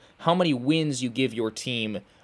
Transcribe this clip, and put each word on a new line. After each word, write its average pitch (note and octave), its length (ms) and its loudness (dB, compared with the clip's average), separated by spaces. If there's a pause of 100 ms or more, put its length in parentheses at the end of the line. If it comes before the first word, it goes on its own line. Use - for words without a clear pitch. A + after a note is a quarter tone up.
(180)
how E3 160 2
many F3 200 2
wins C#3 480 0
you B2 80 -2
give A#2 240 0
your A2 160 0
team A2 480 -4 (260)